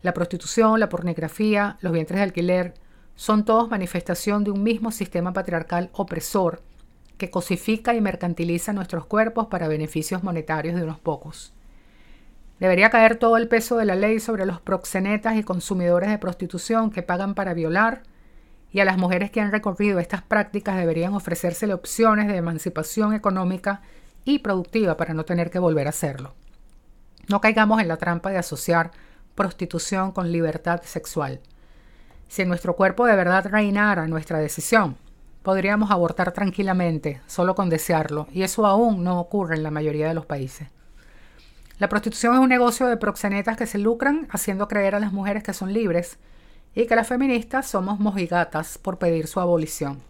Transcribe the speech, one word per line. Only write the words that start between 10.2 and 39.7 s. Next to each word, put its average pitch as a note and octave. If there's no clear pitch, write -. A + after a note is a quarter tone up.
monetarios E3
de F3
unos D#3
pocos. -
Debería F#3
caer A3+
todo A3+
el A3+
peso A3+
de A3
la F#3+
ley G#3+
sobre G#3+
los F3+
proxenetas G3
y G#3+
consumidores F3+
de G#3+
prostitución G3
que F#3
pagan G3
para F#3+
violar, F#3
y G3
a G3
las F#3
mujeres F#3
que A3
han G3+
recorrido G3+
estas F3+
prácticas G#3
deberían E3+
ofrecérsele F#3
opciones G#3+
de G3+
emancipación E3+
económica F#3+
y C#4+
productiva F#3
para E3
no D#3
tener E3+
que F#3
volver D#3
a D3+
hacerlo. C3+
No G3+
caigamos A3
en F3+
la D#3+
trampa E3+
de F#3+
asociar E3+
prostitución F#3+
con F3+
libertad E3+
sexual. C#3
Si -
en F3+
nuestro F3
cuerpo F#3+
de A3
verdad F#3
reinara G3+
nuestra D#3+
decisión, D#3+
podríamos G3
abortar F3
tranquilamente, F#3
solo F#3
con F#3
desearlo, D#3
y F3+
eso G#3
aún G3+
no F3+
ocurre F3
en D#3
la D3+